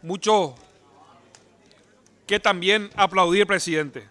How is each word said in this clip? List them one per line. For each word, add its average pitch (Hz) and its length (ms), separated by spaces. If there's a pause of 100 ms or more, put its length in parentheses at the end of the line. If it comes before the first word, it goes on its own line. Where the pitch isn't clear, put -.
mucho 185 540 (1700)
que 208 140
también 202 560
aplaudir, 190 540
presidente. 156 640